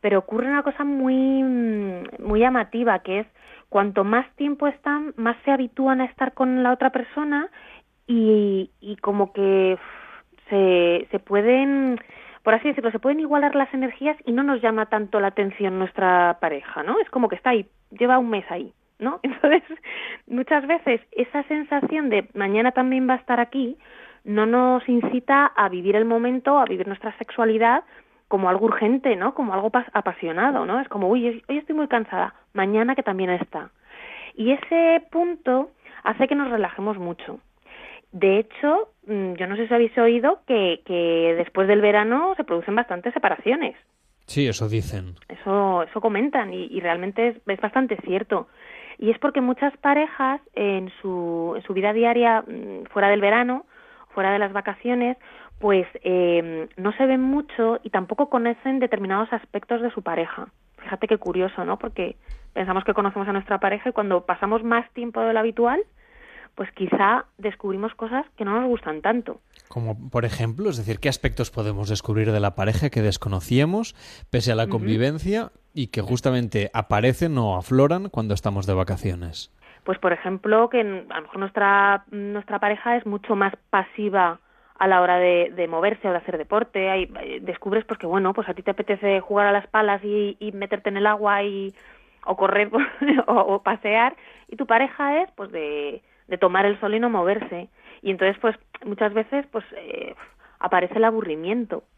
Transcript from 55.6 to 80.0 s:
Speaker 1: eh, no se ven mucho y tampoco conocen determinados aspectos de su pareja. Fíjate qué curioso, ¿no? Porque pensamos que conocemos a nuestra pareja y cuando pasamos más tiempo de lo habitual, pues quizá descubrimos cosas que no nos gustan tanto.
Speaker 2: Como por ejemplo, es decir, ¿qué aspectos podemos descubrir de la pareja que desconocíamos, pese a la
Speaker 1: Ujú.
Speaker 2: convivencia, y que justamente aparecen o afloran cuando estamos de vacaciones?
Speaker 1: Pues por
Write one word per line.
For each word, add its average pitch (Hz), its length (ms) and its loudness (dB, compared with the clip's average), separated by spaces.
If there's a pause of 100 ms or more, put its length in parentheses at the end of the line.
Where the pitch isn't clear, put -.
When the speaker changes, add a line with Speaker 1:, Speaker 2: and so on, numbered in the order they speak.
Speaker 1:
eh, 170 720 0
no 190 180 -4
se 269 120 0
ven 262 160 2
mucho 262 640 0
y 214 80 -12
tampoco 202 380 -2
conocen 247 500 0
determinados 214 520 -2
aspectos 226 500 -6
de 233 100 -4
su 202 100 -10
pareja. 165 460 -6 (320)
Fíjate - 280 -6
qué 220 100 2
curioso, 185 460 -4
¿no? 180 160 -4
Porque - 380 -8 (340)
pensamos 190 320 -2
que 208 100 0
conocemos 196 360 0
a - 40 -2
nuestra 196 260 -2
pareja 208 300 0
y 240 40 -6
cuando 190 320 0
pasamos 208 400 0
más 233 260 0
tiempo 233 300 -6
de 226 100 0
lo 220 80 2
habitual, 233 420 0 (760)
pues 196 180 -10
quizá 196 520 0 (120)
descubrimos 202 580 -6
cosas 240 300 -6 (100)
que 220 80 -8
no 208 160 0
nos 254 80 0
gustan 156 340 -4
tanto. 226 380 -2 (300)
Speaker 2:
Como 117 400 -6
por 120 160 0
ejemplo, 117 440 -2
es 147 80 -4
decir, 107 220 -4
¿qué - 80 -2
aspectos 127 420 -2
podemos 104 380 -4
descubrir 107 460 0
de 104 80 2
la 101 140 0
pareja 110 340 0
que 113 120 0
desconocíamos, 123 920 0 (340)
pese 123 220 0
a 110 40 2
la 113 80 0
Speaker 1:
Ujú. 98 100 -4
Speaker 2:
convivencia, 139 800 -2 (220)
y 127 140 -4
que - 140 -6
justamente 117 720 0
aparecen 127 640 0
o 104 180 0
afloran 147 540 2
cuando 110 240 -4
estamos 98 340 -2
de 98 60 0
vacaciones? 90 800 -4 (340)
Speaker 1:
Pues 190 140 -2
por 180 120 0